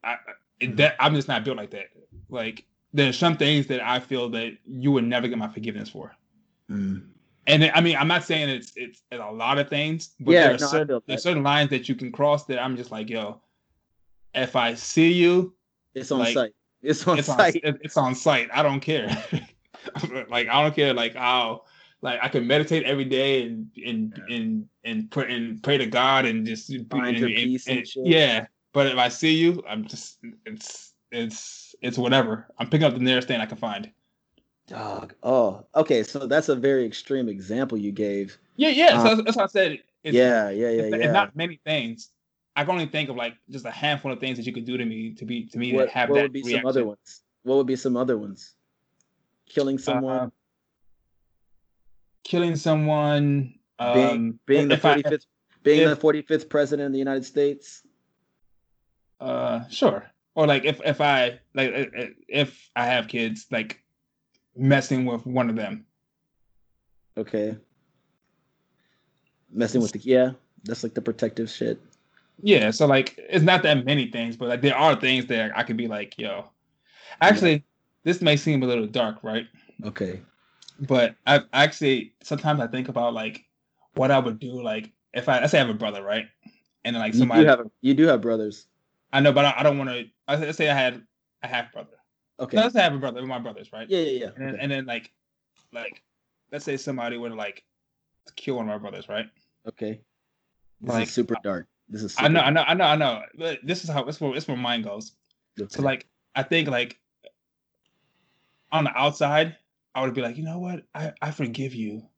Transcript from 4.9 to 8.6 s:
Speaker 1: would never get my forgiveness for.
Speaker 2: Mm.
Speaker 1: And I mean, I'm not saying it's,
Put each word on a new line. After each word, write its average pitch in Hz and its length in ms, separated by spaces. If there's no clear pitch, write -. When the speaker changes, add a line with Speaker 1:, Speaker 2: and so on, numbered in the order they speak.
Speaker 1:
would 131 140
never 120 240
get 120 80
my 107 100
forgiveness 107 420
for. - 240
Speaker 2:
Mm. 95 360
Speaker 1:
And 160 260
I 160 60
mean, 170 160
I'm 147 140
not 175 160
saying 151 240
it's, 117 260